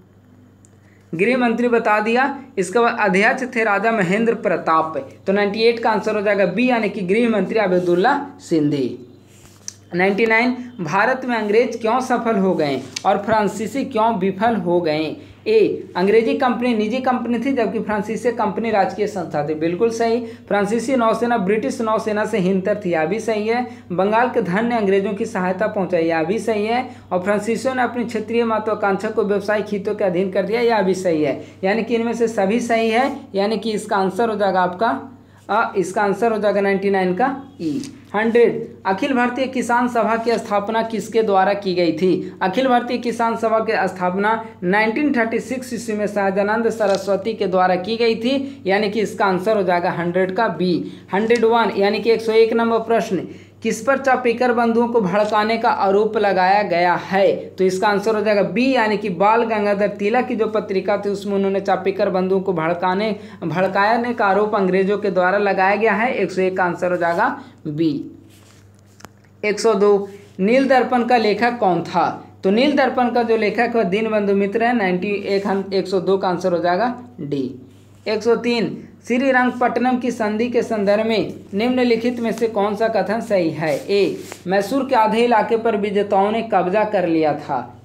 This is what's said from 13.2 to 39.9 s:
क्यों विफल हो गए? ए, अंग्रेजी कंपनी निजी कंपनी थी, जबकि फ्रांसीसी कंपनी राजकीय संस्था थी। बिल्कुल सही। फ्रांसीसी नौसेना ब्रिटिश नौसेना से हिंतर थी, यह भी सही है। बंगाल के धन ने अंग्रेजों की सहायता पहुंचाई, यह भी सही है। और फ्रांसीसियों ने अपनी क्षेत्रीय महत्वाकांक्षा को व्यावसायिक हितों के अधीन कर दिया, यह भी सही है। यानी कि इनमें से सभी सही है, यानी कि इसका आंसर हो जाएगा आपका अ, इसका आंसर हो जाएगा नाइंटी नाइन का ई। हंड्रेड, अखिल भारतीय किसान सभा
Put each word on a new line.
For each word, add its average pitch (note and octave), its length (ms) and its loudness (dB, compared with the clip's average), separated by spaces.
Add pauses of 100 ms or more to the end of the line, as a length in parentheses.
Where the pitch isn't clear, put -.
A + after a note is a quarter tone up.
क्यों A3 300 0
विफल G3 420 0
हो F3 240 0
गए? D#3 360 -2 (320)
ए, G#3+ 480 2
अंग्रेजी A3 380 2
कंपनी B3 400 0
निजी G#3+ 240 -2
कंपनी A#3+ 400 -2
थी, C4+ 140 -2
जबकि A3 280 0
फ्रांसीसी G#3+ 520 -2
कंपनी A3+ 380 -2
राजकीय G3+ 360 0
संस्था D#3 420 -4
थी। D#3 60 -2
बिल्कुल F3 360 0
सही। A#3 360 0
फ्रांसीसी A#3 720 -2
नौसेना A#3 420 2
ब्रिटिश G#3+ 420 -2
नौसेना A3 440 -2
से G#3+ 140 -2
हिंतर F#3+ 460 0
थी, F3+ 60 -4
यह D#3+ 140 0
भी G3 160 -2
सही G#3+ 280 -2
है। A#3+ 180 -2 (260)
बंगाल G#3+ 360 2
के B3 140 0
धन F#3 240 -2
ने A#3+ 100 0
अंग्रेजों G3 360 2
की G#3 120 -4
सहायता F#3+ 420 -2
पहुंचाई, F3 380 -2
यह E3 180 0
भी F#3 160 -2
सही G#3+ 280 -2
है। B3 240 -2 (220)
और F3+ 100 0
फ्रांसीसियों G#3 520 -2
ने B3+ 80 0
अपनी A#3+ 220 -2
क्षेत्रीय A3+ 400 -2
महत्वाकांक्षा G#3+ 640 -2
को A3 140 -2
व्यावसायिक G3+ 440 -2
हितों G#3 260 -4
के G#3 100 -2
अधीन F#3 260 0
कर G3 120 0
दिया, G#3 180 -2
यह A#3 220 4
भी F#3+ 120 2
सही E3+ 280 0
है। C3+ 220 -2 (200)
यानी G#3+ 180 2
कि A#3 120 -2
इनमें A3+ 200 0
से A#3 140 0
सभी G3+ 320 0
सही A3+ 300 0
है, B3+ 260 0 (180)
यानी G3+ 240 0
कि G#3+ 140 -4
इसका G#3 240 -2
आंसर F#3+ 320 0
हो G#3+ 80 -4
जाएगा F#3+ 240 2
आपका F#3 480 -2 (420)
अ, A3+ 260 0
इसका F#3 260 0
आंसर G3+ 300 0
हो G#3+ 60 -2
जाएगा G3+ 220 0
नाइंटी G3 300 0
नाइन F#3 240 2
का B3+ 300 -2 (160)
ई। D3+ 220 -4 (320)
हंड्रेड, G#3+ 540 2 (180)
अखिल A#3 260 0
भारतीय A#3+ 340 0
किसान A#3+ 420 0
सभा A3 280 0